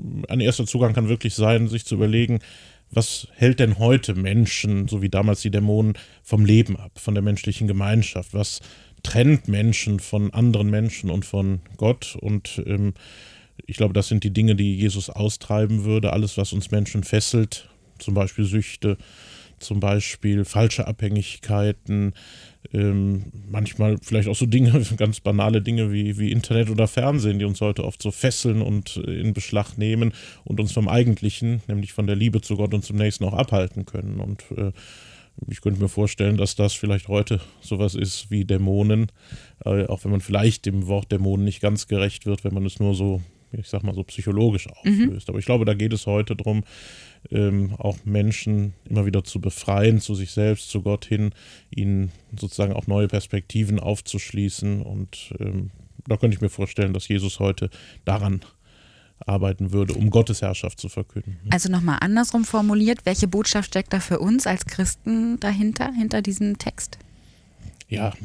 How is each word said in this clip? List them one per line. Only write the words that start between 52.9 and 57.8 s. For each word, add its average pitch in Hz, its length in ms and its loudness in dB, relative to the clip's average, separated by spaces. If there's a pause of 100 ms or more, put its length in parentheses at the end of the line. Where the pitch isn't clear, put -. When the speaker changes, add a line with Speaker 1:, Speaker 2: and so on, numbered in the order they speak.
Speaker 1:
Perspektiven 104 720 -2
aufzuschließen. 101 1000 -4
Und, 98 580 -10
ähm, 95 300 -6 (360)
da 110 100 0
könnte 110 200 2
ich - 60 -8
mir 101 80 2
vorstellen, 98 420 -2
dass 95 160 -6
Jesus 98 320 -2
heute 98 300 -2 (340)